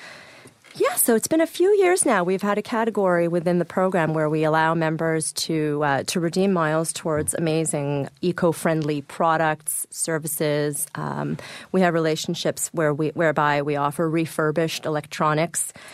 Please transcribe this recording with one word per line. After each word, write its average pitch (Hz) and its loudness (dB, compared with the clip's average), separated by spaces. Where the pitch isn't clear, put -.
Yeah, 508 0
so - 2
it's 220 -2
been 320 2
a 330 2
few 359 2
years 359 4
now. 214 2
We've 185 -2
had 202 0
a 208 -2
category 202 0
within 175 0
the 170 2
program 180 0
where 156 0
we 156 0
allow 160 4
members 160 -2
to, 151 -2
uh, 139 2
to - -2
redeem 185 0
miles 160 0
towards 156 -2
amazing 151 -2
eco-friendly 160 0
products, 160 -2
services. 151 -2
Um, 147 -4
we 185 4
have 175 6
relationships 160 -2
where 151 2
we, 151 -2
whereby 147 2
we 147 0
offer 143 0
refurbished 160 0
electronics. 156 -2